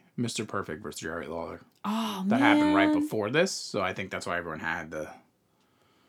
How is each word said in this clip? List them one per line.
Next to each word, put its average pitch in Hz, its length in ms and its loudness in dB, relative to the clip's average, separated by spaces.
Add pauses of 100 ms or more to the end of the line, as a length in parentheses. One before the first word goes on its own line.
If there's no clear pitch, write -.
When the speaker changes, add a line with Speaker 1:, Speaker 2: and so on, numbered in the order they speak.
(160)
Speaker 1:
Mister 113 280 -2
Perfect 90 380 -6
versus - 180 -10
Jerry 82 260 -6
Lawler. 82 340 -6 (240)
Speaker 2:
Oh, 208 420 -2
Speaker 1:
That 196 140 4
happened 101 340 6
right 98 160 6
Speaker 2:
man. 101 100 4
Speaker 1:
before 104 300 0
this, 165 220 4
so - 300 -4
I 92 120 0
think 98 160 -8
that's 92 160 -6
why 90 120 0
everyone 82 220 -6
had 82 300 -4
the 78 180 -8 (1000)